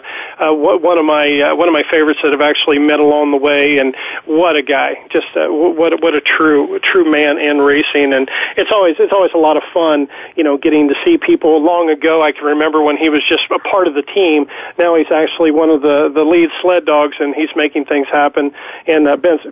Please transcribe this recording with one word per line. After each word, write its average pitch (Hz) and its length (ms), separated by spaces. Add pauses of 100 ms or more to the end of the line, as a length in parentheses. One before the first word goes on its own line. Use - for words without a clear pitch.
(380)
uh, 160 160
wh-, 170 260
one 170 200
of 156 60
my, 147 360
uh, 151 140
one 170 120
of 175 60
my 151 160
favorites 156 320
that 147 120
I've 143 80
actually 147 360
met 147 220
along 147 320
the 143 60
way, 143 420
and 135 160 (300)
what 160 300
a 151 60
guy! 139 320 (160)
Just, 160 160 (100)
uh, 160 140
w-, 165 240
what, 165 300
what 165 100
a 147 80
true, 156 600
true 175 280
man 147 280
in 147 180
racing, 143 560
and 131 160 (280)
it's 190 140
always, 185 280
it's 208 140
always 185 200
a 170 60
lot 156 180
of 139 60 (100)
fun, 151 340 (280)
you 165 80
know, 143 160
getting 151 300
to 139 140
see 170 140
people. 160 460
Long 175 260
ago, 156 320
I 151 100
can 147 120
remember 151 400
when 147 140
he 156 120
was 147 180
just 160 220
a - 80
part 185 300
of 147 80
the 147 80
team. 156 420 (320)
Now 170 180
he's 156 160
actually 160 380
one 160 220
of 147 100
the, 147 320
the 156 100
lead 165 280 (100)
sled 175 240
dogs, 147 340
and 143 140
he's 151 220
making 151 300
things 143 220
happen. 143 440 (340)
And, 156 220
uh, 143 100
Ben's, 156 240 (100)